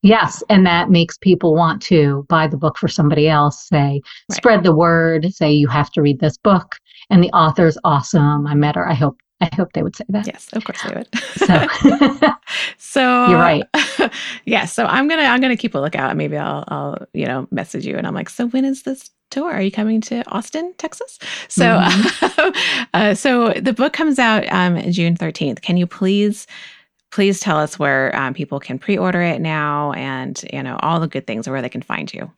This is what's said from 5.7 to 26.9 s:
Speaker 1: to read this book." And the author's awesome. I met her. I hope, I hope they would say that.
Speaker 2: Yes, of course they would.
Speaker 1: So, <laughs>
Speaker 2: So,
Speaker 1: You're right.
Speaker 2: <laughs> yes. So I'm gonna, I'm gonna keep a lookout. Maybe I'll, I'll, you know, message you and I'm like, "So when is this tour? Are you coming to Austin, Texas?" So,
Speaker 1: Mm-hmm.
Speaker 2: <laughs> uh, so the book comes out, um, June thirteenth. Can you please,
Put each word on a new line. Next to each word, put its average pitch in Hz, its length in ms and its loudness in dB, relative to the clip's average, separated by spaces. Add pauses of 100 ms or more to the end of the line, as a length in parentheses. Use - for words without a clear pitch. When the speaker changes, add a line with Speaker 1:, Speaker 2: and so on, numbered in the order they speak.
Speaker 1:
to 160 100 0
read 143 180 2
this 151 180 0
book." - 380 0 (340)
And 180 140 8
the 180 80 0
author's 160 520 4
awesome. 147 640 2
I 147 80 -4
met 147 200 2
her. 175 140 -4
I 165 60 0
hope, 143 220 0 (240)
I 175 140 -2
hope 185 180 -2
they 165 100 -2
would 175 120 -6
say - 140 -14
that. 208 180 -4
Speaker 2:
Yes, - 260 -14
of 226 120 -6
course - 160 -12
they - 140 -8
would. - 120 -10 (400)
Speaker 1:
So, 175 200 4 (680)
<laughs> - 400 -10
Speaker 2:
So, 247 500 2
Speaker 1:
You're 170 120 6
right. 170 240 4 (420)
Speaker 2:
<laughs> - 400 -10
yes. 196 280 -2
So 233 120 -2
I'm 269 220 0
gonna, 320 160 0
I'm 254 180 2
gonna 254 160 0
keep - 160 -6
a 143 60 -2
lookout. 139 360 -2
Maybe 151 220 -4
I'll, 147 300 -6
I'll, 143 460 -8
you 147 120 -4
know, 127 260 -6
message - 340 -8
you - 100 -6
and - 100 -6
I'm - 80 -6
like, 180 160 -8
"So 240 180 -6
when 262 180 -2
is 269 180 -6
this - 260 -12 (220)
tour? 320 200 -6
Are 202 100 -4
you 196 100 -2
coming 220 300 -2
to 233 280 -6
Austin, 330 480 -8
Texas?" - 400 -12 (300)
So, - 160 -2 (160)
Speaker 1:
Mm-hmm. 254 1120 0
Speaker 2:
<laughs> - 40 -20
uh, 208 220 2
so 240 380 0
the 220 200 -2
book 269 200 -2
comes 302 260 0
out, 220 320 2
um, 180 280 2 (120)
June 170 240 0
thirteenth. 160 460 -4
Can 175 160 -2
you 175 100 0
please, 202 580 -2 (680)